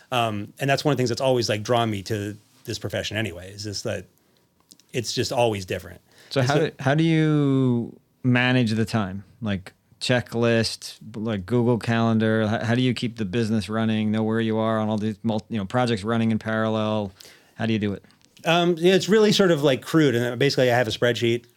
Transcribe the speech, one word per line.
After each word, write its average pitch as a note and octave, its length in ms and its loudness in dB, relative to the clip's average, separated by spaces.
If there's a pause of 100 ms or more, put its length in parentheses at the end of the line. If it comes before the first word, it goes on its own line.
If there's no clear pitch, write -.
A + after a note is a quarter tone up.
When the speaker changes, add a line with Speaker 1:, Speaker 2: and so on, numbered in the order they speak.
(120)
Speaker 1:
Um, G#2+ 480 -2
and C3+ 100 0
that's - 140 0
one D3 80 2
of C3 40 0
the A#2+ 40 -2
things B2 80 0
that's A#2 120 -4
always, B2+ 280 0
like, G#2+ 160 -4
drawn A#2 260 0
me G2+ 140 -6
to G#2 320 -6 (280)
this A2 140 -8
profession G#2 380 -8
anyway, F#2 340 -8
is G2+ 140 -14
just G#2 180 -8
that G2 220 -8 (880)
it's B2 200 -6
just B2+ 200 -4
always A2+ 320 0
different. F#2 360 -10 (300)
Speaker 2:
So C3+ 100 -2
Speaker 1:
And B2+ 80 2
Speaker 2:
how C#3+ 60 2
Speaker 1:
so D3+ 140 2
Speaker 2:
do, - 100 -10
how C3+ 160 0
do D#3 80 2
you C#3+ 960 2 (240)
manage B2 500 2
the A2 120 0
time? G2 400 -4 (160)
Like, G2+ 320 -6 (280)
checklist, A#2 960 0 (180)
like, G#2+ 300 -4
Google A#2+ 320 2
Calendar? A2 680 2
How, G#2+ 180 -2
how A2+ 100 0
do B2+ 80 2
you B2+ 120 2
keep A#2 220 -6
the A2 80 -6
business G#2+ 440 -2
running, A2 440 0
know A2 100 0
where A2 180 0
you A2 180 0
are A2 200 0
on A2 100 -2
all G#2+ 100 -2
these G#2+ 240 -4
mul-, G#2+ 260 -2
you A2+ 100 -6
know, G2 60 -4
projects A#2 400 0
running A2+ 260 0
in A2 80 0
parallel? A2 760 -2 (440)
How A2+ 100 -4
do A2+ 60 0
you A2 60 0
do G2+ 160 -2
it? - 100 -12 (400)
Speaker 1:
Um, F3 340 2
yeah, F3+ 160 4
it's F3+ 140 0
really G#3+ 240 6
sort F#3+ 180 4
of, D3 120 2
like, C3+ 200 2
crude. D3 320 4
And A#2+ 240 -2
basically C3 320 2
I A#2+ 60 4
have B2 120 2
a - 20 -2
spreadsheet, A#2+ 560 0 (100)